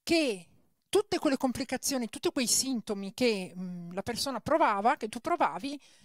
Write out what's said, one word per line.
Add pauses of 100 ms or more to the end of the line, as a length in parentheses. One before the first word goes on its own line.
che (420)
tutte
quelle
complicazioni,
tutti
quei
sintomi
che,
mm,
la
persona
provava,
che
tu
provavi, (260)